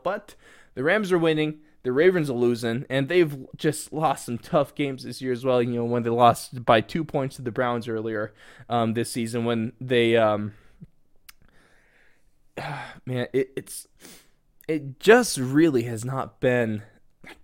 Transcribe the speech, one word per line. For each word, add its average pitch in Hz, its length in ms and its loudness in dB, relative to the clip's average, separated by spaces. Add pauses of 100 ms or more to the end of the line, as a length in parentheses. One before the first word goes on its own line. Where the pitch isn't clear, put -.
but 202 320 -8 (400)
the 127 80 -8
Rams 185 300 0
are 180 60 4
winning. 156 420 0 (220)
The 123 100 -2
Ravens 165 360 4
are 131 40 -4
losing, 120 580 0
and 135 180 0
they've 151 380 2 (100)
just - 360 -4
lost 147 340 -2
some 117 120 -6
tough - 360 -2
games 135 300 -6
this 120 180 -12
year 131 80 -4
as 123 140 -4
well. 123 180 4
You 123 80 0
know, 117 140 -2
when 120 180 0
they 117 80 -2
lost 120 540 2
by 113 160 6
two 160 240 -4
points 135 320 -4
to 135 60 -16
the 120 100 -6
Browns 120 340 -2
earlier, 110 480 -6 (340)
um, 113 260 0
this 117 180 -4
season, 117 320 -4
when 117 360 -2
they, 120 360 2
um, 107 380 0 (2000)
<sighs> - 80 -10 (420)
man, 123 260 -6
it, 131 220 -2
it's, - 320 -14 (800)
it 143 320 -6
just 226 400 4
really 135 460 4
has 117 200 -8
not 131 360 -8
been 117 420 0 (600)